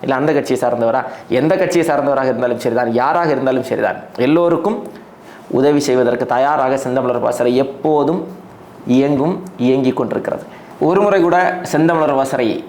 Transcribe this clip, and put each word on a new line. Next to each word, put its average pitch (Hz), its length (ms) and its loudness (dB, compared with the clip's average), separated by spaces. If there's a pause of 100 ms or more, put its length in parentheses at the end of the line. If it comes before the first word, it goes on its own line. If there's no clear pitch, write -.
இல்ல 131 160 0
அந்த 156 180 0
கட்சியை 127 240 -2
சார்ந்தவரா, 120 400 0 (380)
எந்த 170 220 2
கட்சியை 170 280 0
சார்ந்தவராக 135 420 0
இருந்தாலும் 120 320 -2
சரிதான், 117 260 0 (120)
யாராக 160 340 0
இருந்தாலும் 131 340 -2
சரிதான், 104 300 -2 (260)
எல்லோருக்கும் 170 520 2 (840)
உதவி 143 280 4
செய்வதற்கு 123 460 2
தயாராக 135 500 2
செந்தமிழர் 123 420 -2
பாசறை 123 260 0 (120)
எப்போதும் 151 560 0 (760)
இயங்கும், 147 380 2 (320)
இயங்கிக் 131 340 2
கொண்டிருக்கிறது. - 440 -4 (440)
ஒரு 185 160 2
முறை 196 220 2
கூட 175 120 4 (340)
செந்தமிழர் 156 480 2
பாசறை 131 280 0 (200)